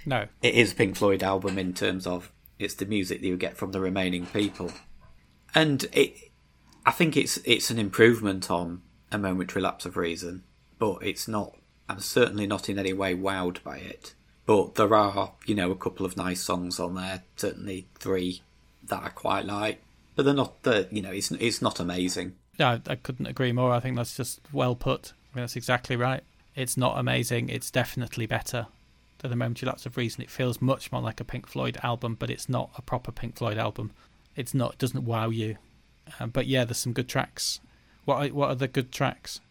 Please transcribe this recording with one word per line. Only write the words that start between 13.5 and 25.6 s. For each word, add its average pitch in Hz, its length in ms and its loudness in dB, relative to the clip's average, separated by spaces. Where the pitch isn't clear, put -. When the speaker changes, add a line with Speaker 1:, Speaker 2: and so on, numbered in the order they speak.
Speaker 2:
by 71 140 -10
it. - 360 -14
But 101 300 4
there 107 200 6
are, 98 380 4
you 110 100 2
know, 92 160 2
a 95 40 0
couple 95 300 -4
of 92 120 -4
nice 90 240 -2
songs 90 380 -2
on 90 160 -2
there, 92 280 -6
certainly 95 520 -6
three 92 420 0
that 95 200 -4
I 98 60 -6
quite - 360 -2
like, 104 360 -4
but 147 80 4
they're 139 100 6
not, - 300 0
the, 104 280 4
you 104 100 -2
know, 95 100 -8
it's, 95 200 -4
it's - 300 0
not 117 180 0
amazing. 90 560 -2
Speaker 1:
Yeah, 123 300 4
I, 135 60 -2
I - 20 -2
couldn't 127 320 -6
agree 123 240 0
more. 123 220 2
I 120 80 2
think 127 160 -2
that's 120 180 -4
just - 240 -6
well 131 220 2
put. - 360 -2
I - 40 -8
mean, 123 60 -4
that's 120 140 -8
exactly 123 400 0